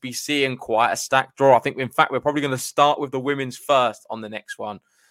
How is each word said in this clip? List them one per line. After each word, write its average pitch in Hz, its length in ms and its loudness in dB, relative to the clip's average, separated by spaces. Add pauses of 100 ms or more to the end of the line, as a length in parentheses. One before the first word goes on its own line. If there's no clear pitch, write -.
be 127 120 -10
seeing 139 440 -2
quite 110 360 0
a - 20 -2
stacked - 420 -2
draw. 135 200 8
I - 20 0
think, - 180 -4
in 127 120 -4
fact, - 220 2
we're 127 100 -2
probably 147 200 -2
gonna 135 160 -2
start 147 420 2
with 139 120 -6
the 135 80 -4
women's 135 380 -4
first 123 520 0
on 110 120 -10
the 107 80 -12
next - 280 -14
one. 107 220 -10 (320)